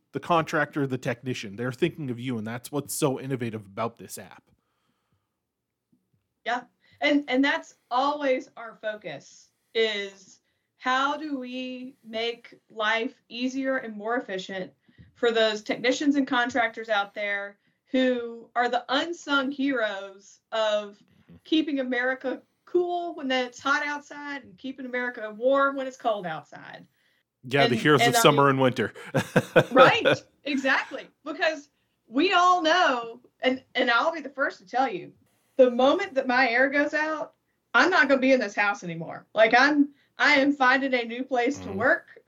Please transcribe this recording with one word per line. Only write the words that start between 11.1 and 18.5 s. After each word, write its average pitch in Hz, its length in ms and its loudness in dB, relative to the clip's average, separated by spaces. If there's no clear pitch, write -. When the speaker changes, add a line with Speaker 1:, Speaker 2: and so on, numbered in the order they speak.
Speaker 2:
do 294 220 -8
we 254 580 -10
make 233 480 -8
life 220 440 -2
easier 262 500 -4
and 220 180 -12
more 220 200 -4
efficient 190 560 -8
for 233 180 0
those 220 300 0
technicians 277 540 0
and 269 100 2
contractors 240 640 -2
out 202 260 -2
there 202 420 -6
who 240 640 -2